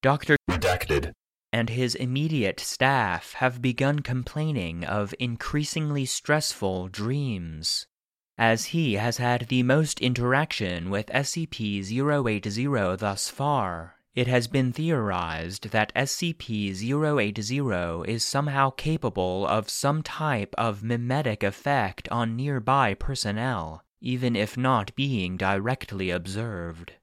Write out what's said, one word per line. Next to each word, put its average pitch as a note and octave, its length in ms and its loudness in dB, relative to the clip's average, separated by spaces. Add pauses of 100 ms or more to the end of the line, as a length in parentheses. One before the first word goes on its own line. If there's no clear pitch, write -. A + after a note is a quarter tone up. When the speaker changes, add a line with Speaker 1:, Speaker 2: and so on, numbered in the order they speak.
Speaker 1:
Doctor C#3+ 360 4 (120)
Speaker 2:
Redacted. E2+ 600 2 (420)
Speaker 1:
and A#2 180 0
his A#2+ 260 0
immediate C3 640 0
staff A#2+ 720 0
have B2 280 0
begun C3+ 380 2
complaining B2+ 880 -4
of G2+ 340 -2
increasingly C#3+ 880 -2
stressful G2+ 800 0
dreams. G2+ 1000 -2 (540)
As A2+ 280 4
he D3+ 300 2
has A2+ 200 0
had A#2+ 320 0
the B2+ 140 4
most C#3+ 360 4
interaction A#2+ 920 0
with G2+ 200 -2
S C#3 200 0
C E3 160 -4
P G2+ 360 -2
zero C3 460 2
eight G#2+ 180 0
zero G#2+ 480 2
thus G2 360 -2
far, G2+ 680 -2 (180)
it B2 120 2
has B2 200 4
been B2+ 280 2
theorized G2 960 -2
that A2 260 4
S C3+ 160 2
C E3+ 220 -2
P G#2 400 -2
zero C#3 440 2
eight G#2 220 0
zero G2+ 640 -2
is A2 200 -2
somehow C#3 460 2
capable G2 800 0
of G#2 240 0
some C#3+ 320 0
type C#3 560 -2
of G#2+ 240 0
mimetic A#2+ 600 0
effect G#2 680 0
on A#2 260 0
nearby C3 560 2
personnel, G2+ 920 -2 (200)
even B2 340 0
if G#2 180 0
not B2 400 2
being G2+ 440 0
directly G2 720 -2
observed. F2 800 -6 (100)